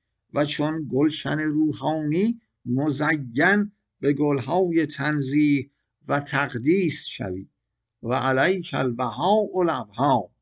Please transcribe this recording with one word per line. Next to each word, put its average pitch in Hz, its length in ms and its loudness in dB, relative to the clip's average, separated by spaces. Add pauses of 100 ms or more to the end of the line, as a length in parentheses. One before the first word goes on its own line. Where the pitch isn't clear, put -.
(340)
و 147 100 2
چون 151 460 -2
گلشن 147 500 0
روحانی 156 1000 0 (240)
مزین 147 1080 0 (280)
به 139 120 2
گلهای 147 760 0
تنزیه 143 840 0 (380)
و 139 120 2
تقدیس 143 880 -2
شوی. 95 420 -8 (540)
و 117 120 -2
علیک 135 580 0
البهاء 135 840 0
الابها. 135 760 0 (120)